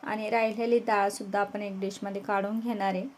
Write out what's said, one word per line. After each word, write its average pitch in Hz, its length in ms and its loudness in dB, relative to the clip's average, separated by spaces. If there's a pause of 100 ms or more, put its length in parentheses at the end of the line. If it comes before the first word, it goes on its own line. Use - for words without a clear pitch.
आणि 214 280 -4
राहिलेली 233 480 2
डाळसुद्धा 202 600 2
आपण 202 220 -2
एक 196 180 -6
डिशमध्ये 196 420 -6
काढून 202 380 0
घेणार 208 340 0
आहे. 185 120 -2 (120)